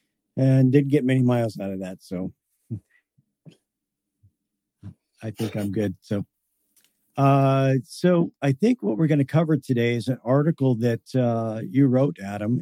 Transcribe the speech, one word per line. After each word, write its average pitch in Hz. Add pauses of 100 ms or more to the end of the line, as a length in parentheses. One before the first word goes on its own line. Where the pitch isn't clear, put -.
(360)
and 131
didn't 139
get 143
many 131
miles 120
out 98
of 95
that. 95
So 92 (3000)
I 113
think 110
I'm 101
good. 101
So, 101 (880)
uh, 135
so 180 (100)
I 139
think 233
what 214
we're 160
gonna 143
cover 156
today 120
is 117
an 127
article 135
that, 117
uh, 113
you 139
wrote, 135
Adam, 104